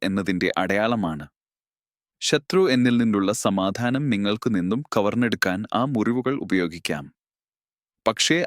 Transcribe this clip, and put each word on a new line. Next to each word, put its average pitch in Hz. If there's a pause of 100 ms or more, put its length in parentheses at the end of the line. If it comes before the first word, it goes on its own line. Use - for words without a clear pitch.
എന്നതിന്റെ 95
അടയാളമാണ്. 95 (960)
ശത്രു 170
എന്നിൽ 123
നിന്നുള്ള 104
സമാധാനം 117
നിങ്ങൾക്ക് 104
നിന്നും 95
കവർന്നെടുക്കാൻ 104 (100)
ആ 117
മുറിവുകൾ 123
ഉപയോഗിക്കാം. 85 (960)
പക്ഷേ 160